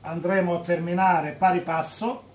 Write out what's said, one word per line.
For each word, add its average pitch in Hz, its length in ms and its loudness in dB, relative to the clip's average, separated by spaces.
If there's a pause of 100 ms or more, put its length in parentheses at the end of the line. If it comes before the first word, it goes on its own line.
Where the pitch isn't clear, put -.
andremo 175 580 0
a - 20 -6
terminare 170 680 2
pari 180 300 2
passo 170 640 -4 (120)